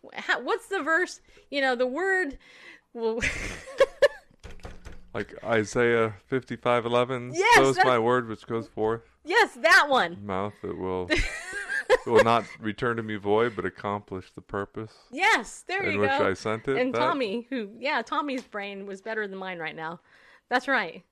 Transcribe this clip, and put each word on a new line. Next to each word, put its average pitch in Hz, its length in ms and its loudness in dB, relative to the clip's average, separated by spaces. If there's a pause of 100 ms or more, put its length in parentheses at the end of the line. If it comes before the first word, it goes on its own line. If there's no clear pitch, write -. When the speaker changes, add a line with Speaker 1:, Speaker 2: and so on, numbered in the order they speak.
Speaker 1:
Wh-, - 160 -12
how, 294 200 -2
what's 302 280 -4
the 381 140 -2
verse? 320 380 0 (300)
You 285 100 -2
know, 262 140 2
the 247 120 0
word 349 520 0 (540)
will 226 340 -4
<laughs> - 1900 -2
Speaker 2:
Like 107 200 -6 (100)
Isaiah 113 680 2 (120)
fifty-five 120 600 0
eleven, 123 480 0
Speaker 1:
Yes, 427 220 6
Speaker 2:
"So 135 140 8
is 127 60 0
Speaker 1:
that's 370 100 4
Speaker 2:
my 127 120 6
word 120 300 2
which 107 180 -10
goes 117 220 -4
forth." 110 340 -2 (220)
Speaker 1:
Yes, 392 320 4
that 320 320 6
one. 180 360 0
Speaker 2:
"Mouth 101 380 -2
that 85 160 -6
will, 92 320 -4 (480)
Speaker 1:
<laughs> - 480 0
Speaker 2:
will 113 160 6
not 117 220 4 (160)
return 113 360 -2
to 117 60 -4
me 107 140 -6
void, 107 400 2
but 92 80 -6
accomplish 101 680 -6
the - 100 -18
purpose 107 520 -8 (180)
Speaker 1:
Yes, 320 560 -2
there 381 160 -4
Speaker 2:
in - 120 -2
Speaker 1:
you 101 60 -2
Speaker 2:
which 104 100 2
Speaker 1:
go. 269 180 2
Speaker 2:
I 95 60 0
sent 110 340 -4
it." 135 80 0
Speaker 1:
And 254 180 0
Speaker 2:
That 113 60 0
Speaker 1:
Tommy, 240 500 -2
who, 220 200 -6 (100)
yeah, 302 220 -2
Tommy's 294 420 -4
brain 202 420 -10
was 196 160 -12
better 220 240 -4
than 190 120 -10
mine 185 200 -8
right 160 160 -8
now. 160 240 -8 (500)
That's 247 200 0
right. 202 440 -2